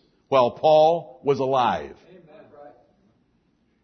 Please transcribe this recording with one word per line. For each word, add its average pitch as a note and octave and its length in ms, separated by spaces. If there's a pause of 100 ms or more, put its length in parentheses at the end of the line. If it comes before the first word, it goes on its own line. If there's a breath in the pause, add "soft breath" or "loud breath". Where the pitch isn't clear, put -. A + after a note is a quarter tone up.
(280)
while B2 220
Paul D#3 720
was C3+ 180
alive. A#2 560 (140)
Amen. - 340 (1400)